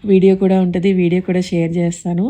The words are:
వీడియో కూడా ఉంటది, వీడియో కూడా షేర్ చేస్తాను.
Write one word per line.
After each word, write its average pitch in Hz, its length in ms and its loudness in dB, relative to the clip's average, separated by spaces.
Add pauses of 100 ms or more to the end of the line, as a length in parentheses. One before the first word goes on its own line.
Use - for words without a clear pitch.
వీడియో 190 320 4
కూడా 190 240 0
ఉంటది, 185 320 0
వీడియో 180 300 0
కూడా 185 280 -2
షేర్ 165 220 -2
చేస్తాను. 175 580 -4